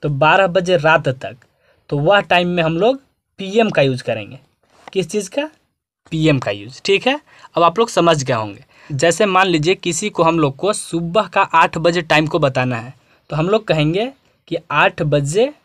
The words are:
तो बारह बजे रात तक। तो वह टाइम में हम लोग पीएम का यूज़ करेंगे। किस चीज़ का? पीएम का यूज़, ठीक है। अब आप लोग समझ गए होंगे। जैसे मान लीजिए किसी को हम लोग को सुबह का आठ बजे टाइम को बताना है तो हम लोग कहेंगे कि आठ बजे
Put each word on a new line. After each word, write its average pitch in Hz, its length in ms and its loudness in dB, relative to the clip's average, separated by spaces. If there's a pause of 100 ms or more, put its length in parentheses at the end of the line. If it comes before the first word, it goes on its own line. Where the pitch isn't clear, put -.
तो 151 60 -4
बारह 156 400 2
बजे 180 300 0
रात 156 320 2
तक। 113 260 -10 (540)
तो 147 80 -4
वह 190 240 2
टाइम 180 260 0
में 175 140 -2
हम 160 140 0
लोग 240 240 0 (380)
पीएम 202 320 0
का 160 120 2
यूज़ 131 200 0
करेंगे। 110 360 -8 (480)
किस 180 220 -4
चीज़ 208 220 -6
का? 294 180 -6 (640)
पीएम 156 260 2
का 113 120 -6
यूज़, 104 320 -12
ठीक 196 240 0
है। 277 140 0 (360)
अब 160 60 2
आप 170 160 2
लोग 233 120 2
समझ 170 320 2
गए 127 120 -2
होंगे। 107 300 -8 (280)
जैसे 165 340 2
मान 190 200 2
लीजिए 170 300 2
किसी 175 340 -6
को 180 120 -2
हम 165 160 2
लोग 139 180 0
को 196 180 -2
सुबह 170 520 -4
का 196 160 0
आठ 175 360 2
बजे 170 260 0
टाइम 156 220 2
को 151 120 -2
बताना 127 380 0
है 117 180 -12 (360)
तो 147 60 -6
हम 156 120 -2
लोग 220 180 0
कहेंगे 165 460 -2 (360)
कि - 80 -6 (160)
आठ 180 320 2
बजे 147 480 0 (120)